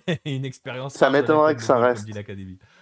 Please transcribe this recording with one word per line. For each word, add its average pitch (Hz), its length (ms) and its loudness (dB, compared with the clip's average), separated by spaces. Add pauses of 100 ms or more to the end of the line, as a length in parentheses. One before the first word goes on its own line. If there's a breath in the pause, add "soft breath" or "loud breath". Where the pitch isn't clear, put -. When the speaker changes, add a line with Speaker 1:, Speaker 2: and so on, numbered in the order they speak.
Speaker 1:
<laughs> - 240 -6
une 135 200 -6
expérience 131 480 -12
Speaker 2:
Ça 147 140 4
Speaker 1:
rare 135 60 2
de 139 40 4
la 147 60 4
Conmebol, 156 120 2
Speaker 2:
m'étonnerait 151 200 4
que 117 80 -10
ça 143 100 4
Speaker 1:
comme 120 100 4
Speaker 2:
reste. 117 220 0
Speaker 1:
dit 110 60 -12
l'Académie. 98 480 -14 (220 soft breath)